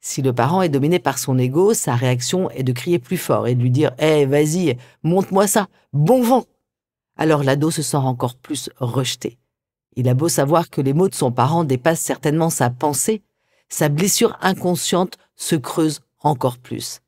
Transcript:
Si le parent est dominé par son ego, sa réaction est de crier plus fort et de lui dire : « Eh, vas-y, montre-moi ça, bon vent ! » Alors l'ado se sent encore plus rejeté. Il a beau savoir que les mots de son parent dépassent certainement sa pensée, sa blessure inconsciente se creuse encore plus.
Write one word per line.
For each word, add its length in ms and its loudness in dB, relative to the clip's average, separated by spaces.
Si 200 -8
le 100 0
parent 300 0
est 60 0
dominé 320 2
par 180 -2
son 180 -2
ego, 380 2
sa 220 -2
réaction 540 -2
est 120 -8
de 80 0
crier 300 0
plus 160 -6
fort 320 -2
et 80 0
de 40 0
lui 120 2
dire : « 260 2
Eh, 260 4
vas-y, 540 0
montre-moi 460 2
ça, 180 0
bon 300 4
vent ! » 220 2
Alors 260 2
l'ado 300 2
se 100 -4
sent 140 -2
encore 400 -2
plus 400 -10
rejeté. 600 -4
Il 120 0
a 60 4
beau 140 0
savoir 420 2
que 100 -6
les 120 0
mots 160 2
de 60 -6
son 180 0
parent 320 2
dépassent 340 0
certainement 520 -2
sa 200 0
pensée, 520 -2
sa 200 0
blessure 540 0
inconsciente 760 -2
se 220 -4
creuse 460 -2
encore 380 -2
plus. 500 -12